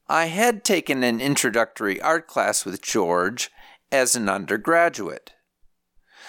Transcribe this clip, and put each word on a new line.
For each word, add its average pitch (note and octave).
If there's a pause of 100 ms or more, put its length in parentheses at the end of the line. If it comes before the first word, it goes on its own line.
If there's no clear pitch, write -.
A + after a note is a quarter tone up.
I D#3+
had G#3
taken D3+
an A#2
introductory A#2
art D#3+
class G#2
with F#2
George F2+ (400)
as B2+
an A2+
undergraduate. G2+ (960)